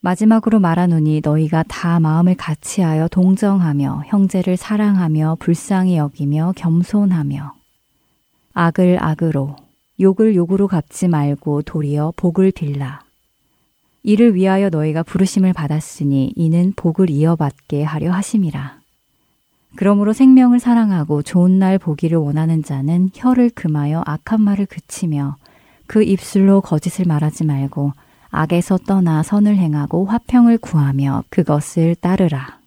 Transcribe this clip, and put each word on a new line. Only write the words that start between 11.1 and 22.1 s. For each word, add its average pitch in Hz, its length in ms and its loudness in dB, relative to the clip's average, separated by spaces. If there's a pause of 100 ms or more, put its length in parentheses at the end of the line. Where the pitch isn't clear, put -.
도리어 147 540 -4
복을 185 360 0
빌라. 143 500 -8 (1040)
이를 214 300 4
위하여 190 360 2
너희가 156 320 -2
부르심을 185 500 0
받았으니 143 840 -4
이는 170 400 0
복을 175 340 0
이어받게 151 720 -2
하려 156 300 -4
하심이라. 175 680 -4 (1000)
그러므로 202 360 2
생명을 254 480 6
사랑하고 190 640 0
좋은 180 360 2
날 190 200 2
보기를 160 380 -2